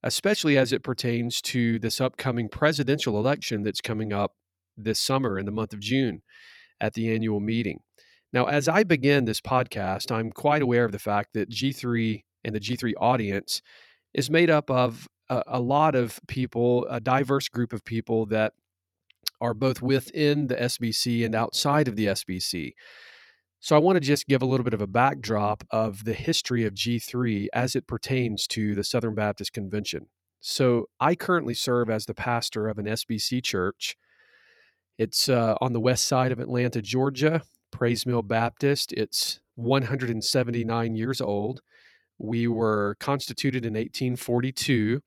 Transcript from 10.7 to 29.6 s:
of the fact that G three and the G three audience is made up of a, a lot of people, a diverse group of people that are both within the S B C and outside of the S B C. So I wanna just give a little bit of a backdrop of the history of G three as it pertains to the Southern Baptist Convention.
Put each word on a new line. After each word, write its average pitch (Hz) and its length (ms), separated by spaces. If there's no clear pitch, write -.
of 110 60
the 98 80
fact 104 360
that 107 140
G 117 220
three 113 540
and 110 100
the 107 60
G 104 160
three 113 220
audience 104 680
is 123 160
made 165 220
up 147 220
of 123 340
a, 123 180
a 123 140
lot 143 340
of 120 320
people, 123 640
a 123 80
diverse 131 500
group 120 240
of 113 120
people 113 420
that 110 280
are 117 140
both 123 260
within 143 680
the 123 120
S 123 180
B 117 120
C 117 320
and 110 100
outside 139 540
of 113 80
the 107 140
S 95 160
B 92 160
C. 76 340
So 156 120
I - 20
wanna 180 220
just 139 260
give 135 160
a - 20
little 127 200
bit 117 100
of 104 60
a 101 80
backdrop 110 800
of 110 320
the 110 120
history 123 500
of 101 100
G 113 240
three 110 540
as 127 240
it 123 100
pertains 120 640
to 104 260
the 98 80
Southern 113 320
Baptist 104 380
Convention. 98 560